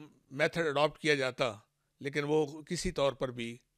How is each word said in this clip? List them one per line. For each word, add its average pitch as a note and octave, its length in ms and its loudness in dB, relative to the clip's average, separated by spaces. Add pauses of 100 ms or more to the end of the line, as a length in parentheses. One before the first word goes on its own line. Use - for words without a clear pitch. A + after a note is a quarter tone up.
(320)
मेथड D#3+ 340 0
अडॉप्ट D3 340 2
किया D3+ 140 4
जाता, B2+ 560 -2 (320)
लेकिन C#3+ 220 -2
वो D3 440 0
किसी F3 240 -4
तौर C#3 220 2
पर B2+ 160 -4
भी A#2+ 300 -8 (180)